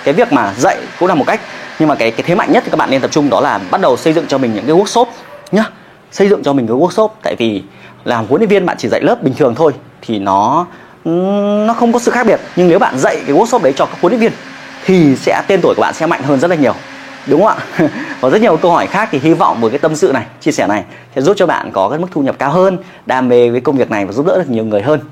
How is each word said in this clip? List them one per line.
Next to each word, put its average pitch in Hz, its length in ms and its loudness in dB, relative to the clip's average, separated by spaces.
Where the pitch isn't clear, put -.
cái 143 100 2
việc 233 180 2
mà 107 260 0
dạy 170 180 2
cũng 180 100 0
là 185 60 2
một 135 120 0
cách, 214 140 -2
nhưng 156 100 2
mà - 60 2
cái, - 160 0
cái - 120 -8
thế 170 120 0
mạnh 233 180 0
nhất 247 140 4
thì 170 40 -8
các - 60 0
bạn 214 140 0
nên 269 100 2
tập - 100 -2
trung 143 200 2
đó 117 100 2
là 123 200 0
bắt 190 100 0
đầu 151 160 2
xây 160 160 0
dựng 156 140 0
cho 135 120 -2
mình 117 160 -2
những 104 120 -4
cái 160 100 2
workshop 208 300 2
nhá. 214 120 2
Xây 196 160 2
dựng 196 140 2
cho 143 100 0
mình 127 140 0
cái 113 100 0
workshop, 180 320 0
tại - 140 -4
vì 113 260 -2
làm 113 220 -2
huấn 143 140 0
luyện 226 80 2
viên 190 180 2
bạn - 120 -2
chỉ 117 100 -4
dạy 104 120 0
lớp 214 220 0
bình 135 120 0
thường 120 200 0
thôi 147 180 2
thì 110 160 -4
nó, 104 480 0
nó 226 80 0
không 233 180 0
có 240 60 0
sự 233 120 0
khác 240 160 0
biệt. 190 140 2
Nhưng 180 120 4
nếu 165 100 4
bạn - 200 0
dạy 165 280 0
cái 143 100 0
workshop 226 260 2
đấy 139 140 2
cho 156 100 0
các - 140 -14
huấn 180 120 2
luyện 240 80 0
viên 214 120 2
thì 160 320 4
sẽ, - 300 -2
tên 190 160 2
tuổi 123 120 2
của - 80 0
bạn 143 120 0
sẽ 160 120 -4
mạnh 170 160 -2
hơn 139 180 0
rất 170 80 2
là 180 80 2
nhiều, 120 180 2
đúng 160 180 2
không 214 120 2
ạ? 156 100 2
<laughs> - 160 -12
Và 131 100 2
rất 208 100 2
nhiều 196 160 4
câu 170 140 2
hỏi 135 160 2
khác 214 260 -4
thì 143 60 -2
hy 160 160 2
vọng 165 260 0
với 113 100 2
cái 143 80 -4
tâm 156 180 0
sự 160 180 2
này, 120 100 -2
chia 151 120 -2
sẻ 113 140 0
này 101 180 -2
sẽ 131 80 -2
giúp 185 140 2
cho 185 100 2
bạn 127 260 -2
có 95 160 0
cái 143 100 -4
mức 185 120 -4
thu 151 120 -4
nhập 131 160 -2
cao 135 120 -2
hơn, 185 280 2
đam 127 220 0
mê 120 220 4
với 120 100 0
công 139 160 0
việc 123 140 0
này 101 160 -2
và 98 60 -10
giúp 143 140 -2
đỡ 185 120 2
được 147 120 -4
nhiều 110 140 -2
người 104 180 -2
hơn. 143 180 0